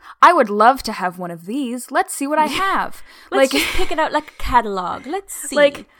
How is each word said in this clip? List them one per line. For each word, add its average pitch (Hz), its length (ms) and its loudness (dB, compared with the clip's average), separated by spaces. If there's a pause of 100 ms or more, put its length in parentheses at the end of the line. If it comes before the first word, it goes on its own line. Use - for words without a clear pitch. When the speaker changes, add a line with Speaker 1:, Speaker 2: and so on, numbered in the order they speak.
(220)
Speaker 1:
"I 320 100 8
would 262 200 2
love 226 320 4
to 220 80 -8
have 180 260 -6
one 175 140 -8
of 170 160 -14
these. 247 420 -6
Let's 339 240 -2
see 277 140 -4
what 302 100 -2
I 311 80 2
Speaker 2:
<laughs> - 0 -
Speaker 1:
have." 320 560 -4 (300)
Speaker 2:
Let's 269 200 4
Speaker 1:
Like, 294 120 -2
Speaker 2:
just - 100 -6
pick - 180 2
it 294 60 -4
out 311 140 -2
like 294 180 -4
a - 80 -20
catalog. 202 680 -2
Let's 392 260 -10
see. - 220 -10
Speaker 1:
like, 285 340 2 (100)